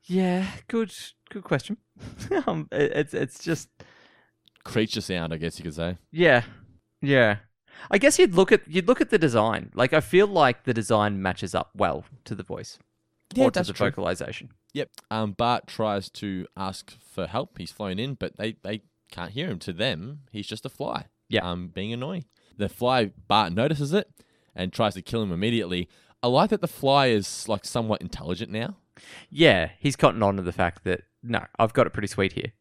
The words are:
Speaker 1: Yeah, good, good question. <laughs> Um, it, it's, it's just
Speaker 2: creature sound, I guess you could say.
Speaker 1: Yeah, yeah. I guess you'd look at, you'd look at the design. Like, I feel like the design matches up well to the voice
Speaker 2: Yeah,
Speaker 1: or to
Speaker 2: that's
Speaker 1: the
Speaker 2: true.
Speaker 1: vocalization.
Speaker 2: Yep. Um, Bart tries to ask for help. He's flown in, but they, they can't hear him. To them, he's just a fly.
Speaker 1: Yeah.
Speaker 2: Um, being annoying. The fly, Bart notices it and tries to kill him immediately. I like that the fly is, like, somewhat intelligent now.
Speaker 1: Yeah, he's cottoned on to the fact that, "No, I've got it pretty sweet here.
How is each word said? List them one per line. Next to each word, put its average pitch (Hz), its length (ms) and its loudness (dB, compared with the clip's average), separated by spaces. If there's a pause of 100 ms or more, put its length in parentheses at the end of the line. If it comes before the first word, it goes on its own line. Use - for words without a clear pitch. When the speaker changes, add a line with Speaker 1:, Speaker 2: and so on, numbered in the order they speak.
Speaker 1:
Yeah, 185 380 2 (220)
good, 226 240 -2 (380)
good 196 120 -12
question. 170 340 -2 (540)
<laughs> 381 160 0
Um, 160 240 -4
it, 147 240 0
it's, 147 180 -2
it's - 300 -6
just 165 240 -4 (960)
Speaker 2:
creature 113 380 -2
sound, 82 320 -4
I 82 40 -6
guess 82 220 -6
you 76 40 -14
could 80 120 -8
say. 85 220 -4 (140)
Speaker 1:
Yeah, 151 320 6 (580)
yeah. 123 360 4 (540)
I 202 60 4
guess 277 200 6
you'd 269 160 6
look 185 200 6
at, 202 160 6
you'd 170 180 0
look 233 140 4
at - 80 0
the 214 100 2
design. 113 560 2
Like, 127 180 2
I 156 60 6
feel 190 280 4
like 151 360 4
the 127 100 -2
design 104 480 2
matches 92 320 -4
up 90 220 -2
well 80 300 0 (180)
to 113 120 -10
the - 80 -12
voice - 360 -12 (540)
Speaker 2:
Yeah, 254 120 4
Speaker 1:
or 247 60 4
to - 80 -2
Speaker 2:
that's 180 80 -2
Speaker 1:
the 98 60 -6
Speaker 2:
true. 101 140 0
Speaker 1:
vocalization. - 640 -6 (220)
Speaker 2:
Yep. 139 160 -6 (220)
Um, 110 220 -2
Bart 120 340 0
tries 104 440 -2
to 95 440 -8
ask 95 460 -10
for - 260 -8
help. 104 300 -6
He's 87 160 -12
flown 95 260 -6
in, 135 140 -6
but - 240 -8
they, 110 260 -6
they 104 200 -8 (280)
can't 85 200 -10
hear 147 180 -8
him. 92 100 -8
To 95 140 -10
them, 113 480 -6 (100)
he's 104 160 -10
just - 180 -12
a 135 40 -10
fly. - 380 -8 (200)
Speaker 1:
Yeah. 107 220 0
Speaker 2:
Um, 90 180 -6
being 95 240 -8
annoying. 139 340 -8 (320)
The 104 120 -4
fly, 123 420 0 (160)
Bart 101 240 4
notices 143 400 0
it 208 180 0 (460)
and 90 160 -6
tries 107 220 0
to 92 80 -12
kill 113 200 -4
him 98 120 -2
immediately. 90 560 -2 (340)
I 123 40 2
like 147 240 4
that 208 100 -2
the 175 60 -4
fly 139 400 2
is, 107 420 0
like, 104 160 -4
somewhat 110 360 -2
intelligent 87 500 -8
now. 120 260 -8 (520)
Speaker 1:
Yeah, 110 480 6
he's 139 180 0
cottoned 117 280 4
on 98 140 2
to 95 40 -4
the 87 100 -4
fact 87 340 -2
that, 92 160 -2 (200)
"No, 117 240 -4 (140)
I've 113 120 4
got 123 140 4
it - 80 -6
pretty 104 140 -4
sweet 95 260 0
here. - 280 -6